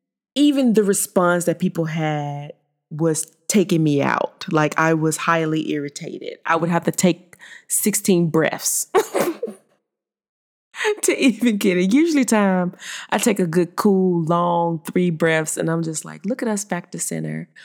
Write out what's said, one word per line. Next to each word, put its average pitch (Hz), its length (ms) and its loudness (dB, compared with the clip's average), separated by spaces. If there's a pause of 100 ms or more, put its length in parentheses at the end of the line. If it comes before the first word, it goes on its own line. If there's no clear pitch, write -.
(360)
even 269 380 4
the 214 100 4
response 175 600 2
that 165 120 0
people 175 280 -2
had 147 680 -6 (380)
was 156 340 -2 (220)
taking 175 360 2
me 143 200 2
out. - 480 -2
Like, 151 260 0
I 160 160 2
was 156 240 0
highly 160 540 -2
irritated. - 760 -10
I 165 100 2
would 170 140 0
have 170 140 0
to 170 80 0
take - 460 0 (300)
sixteen 180 640 0
breaths - 600 -2
<laughs> - 20 -6 (2000)
to 339 140 0
even 226 400 2
get 190 200 0
it. 190 160 2
Usually 294 320 2
time, 185 480 2 (360)
I 185 80 0
take 196 220 0
a 180 80 0
good, 170 280 0
cool, 185 480 2
long 170 560 0
three 180 300 0
breaths, 160 480 0
and 160 120 -2
I'm 165 140 -2
just 160 220 -6
like, 156 200 -16
"Look 247 180 -4
at 240 40 -2
us 208 180 -4
back 175 260 -8
to 170 80 -12
center. 160 500 -6 (160)